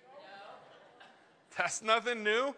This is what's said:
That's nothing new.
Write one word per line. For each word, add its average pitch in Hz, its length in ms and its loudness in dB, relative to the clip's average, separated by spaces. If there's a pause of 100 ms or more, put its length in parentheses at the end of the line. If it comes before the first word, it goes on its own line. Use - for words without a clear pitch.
(1600)
That's 175 240 0
nothing 220 420 2
new. 240 340 2